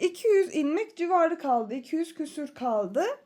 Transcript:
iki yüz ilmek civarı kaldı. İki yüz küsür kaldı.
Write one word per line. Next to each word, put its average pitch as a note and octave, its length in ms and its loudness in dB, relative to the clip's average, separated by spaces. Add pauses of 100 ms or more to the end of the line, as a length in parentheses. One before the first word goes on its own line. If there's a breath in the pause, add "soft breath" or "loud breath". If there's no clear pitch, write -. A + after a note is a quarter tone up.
iki F4+ 280 0
yüz G4 260 4
ilmek D#4 420 -2
civarı E4+ 420 2
kaldı. A#3+ 360 0
İki C4+ 220 -6
yüz E4 180 -6
küsür D4 400 -10
kaldı. A3+ 500 -2 (220)